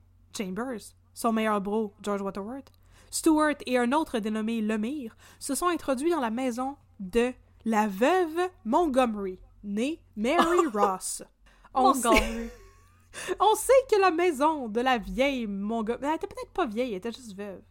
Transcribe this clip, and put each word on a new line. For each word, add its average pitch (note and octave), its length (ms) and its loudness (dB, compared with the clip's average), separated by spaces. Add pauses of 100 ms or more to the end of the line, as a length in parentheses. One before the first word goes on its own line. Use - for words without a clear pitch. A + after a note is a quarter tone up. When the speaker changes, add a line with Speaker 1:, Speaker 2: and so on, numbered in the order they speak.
(360)
Speaker 1:
Chambers, G#3+ 560 -6 (220)
son A#3 180 0
meilleur A3 300 2
bro, G#3 400 -2
George G3+ 180 -4
Waterworth, G3+ 500 -8 (400)
Stewart D4+ 540 2
et B3 140 0
un A#3+ 140 2
autre D4+ 260 0
dénommé A3 420 -2
Lemire A3 560 -4 (220)
se - 160 -6
sont F4 140 0
introduits D4 420 0
dans E4 100 2
la A#3 100 -2
maison B3+ 460 -4 (220)
de A#3 340 0 (320)
la A3 240 2
veuve D#4+ 640 2 (160)
Montgomery, A#3 720 0 (240)
née A3+ 380 -4 (140)
Mary E4 500 2
Speaker 2:
<laughs> A3+ 80 -4
Speaker 1:
Ross. G3+ 480 -2 (500)
On C4 220 4
Speaker 2:
Montgomery. A#3+ 260 4
Speaker 1:
sait, A3+ 320 -4 (600)
<laughs> - 280 -8
on G#4 160 6
sait - 160 2 (180)
que G#4+ 100 6
la F#4 120 6
maison D#4 560 2
de G#3+ 120 -2
la C4 180 2
vieille A3+ 500 -2
Montgomery... G#3+ 580 -4
Elle D#4 80 0
était F4+ 140 -6
peut-être - 240 -14
pas F4 140 -2
vieille, A#3 260 -4
elle F#3 60 -6
était A#3 120 -8
juste A3+ 260 -14
veuve. G3+ 240 -12 (100)